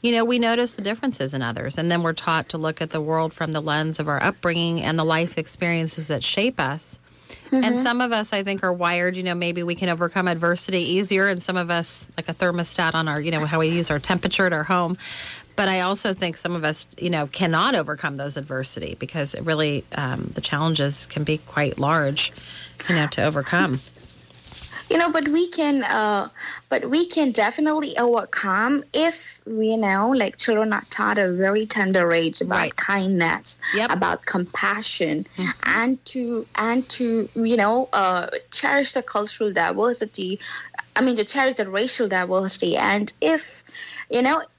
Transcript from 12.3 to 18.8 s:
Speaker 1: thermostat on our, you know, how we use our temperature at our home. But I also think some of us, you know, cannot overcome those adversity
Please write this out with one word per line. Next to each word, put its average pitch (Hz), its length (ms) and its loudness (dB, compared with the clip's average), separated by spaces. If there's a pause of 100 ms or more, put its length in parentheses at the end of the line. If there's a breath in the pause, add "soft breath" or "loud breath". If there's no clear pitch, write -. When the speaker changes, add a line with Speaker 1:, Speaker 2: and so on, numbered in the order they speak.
Speaker 1:
thermostat 175 600 0
on 160 120 0
our, 151 140 -2
you 156 100 -2
know, 151 160 0
how 160 140 0
we 160 80 4
use 170 220 0
our 147 80 0
temperature 185 480 0
at 175 60 4
our 151 120 0
home. 180 320 2 (600 loud breath)
But 196 120 2
I 190 140 2
also 196 320 0
think 180 220 -4
some 175 180 -4
of 165 100 -4
us, 151 220 -2 (120)
you 175 120 -2
know, 151 180 0
cannot 175 460 2
overcome 151 420 -2
those 143 200 -6
adversity 135 640 -6